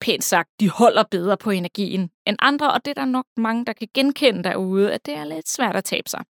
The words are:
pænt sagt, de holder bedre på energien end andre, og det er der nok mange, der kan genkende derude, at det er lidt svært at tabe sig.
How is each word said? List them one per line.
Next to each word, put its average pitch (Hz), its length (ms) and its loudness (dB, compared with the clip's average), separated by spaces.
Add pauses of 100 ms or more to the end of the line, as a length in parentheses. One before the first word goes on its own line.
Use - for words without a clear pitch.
pænt 175 220 0
sagt, 170 260 2 (100)
de 202 100 4
holder 220 420 4
bedre 190 260 0
på - 120 -6
energien 185 600 -2 (180)
end 208 120 0
andre, 285 340 2
og - 120 0
det 285 60 -4
er 285 100 -6
der 269 40 -2
nok 254 200 -2 (120)
mange, 226 280 0
der 226 80 -6
kan 214 200 -10
genkende 269 500 2
derude, 190 500 0
at - 120 -6
det 294 80 -8
er 302 100 -10
lidt 320 260 -10
svært 226 260 -2
at 190 80 -2
tabe - 260 -4
sig. - 140 -8 (160)